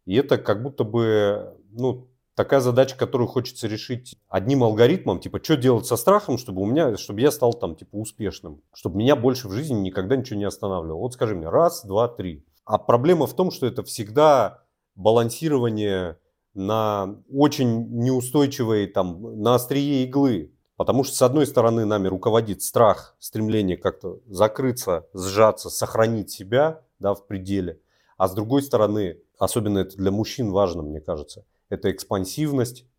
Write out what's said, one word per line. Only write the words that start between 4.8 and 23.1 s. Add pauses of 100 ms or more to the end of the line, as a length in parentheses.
типа,
что
делать
со
страхом,
чтобы
у
меня,
чтобы
я
стал
там,
типа,
успешным, (120)
чтобы
меня
больше
в
жизни
никогда
ничего
не
останавливало.
Вот
скажи
мне,
раз,
два,
три. (200)
А
проблема
в
том,
что
это
всегда (300)
балансирование (360)
на (160)
очень (120)
неустойчивой,
там,
на
острие
иглы. (260)
Потому
что,
с
одной
стороны,
нами
руководит
страх,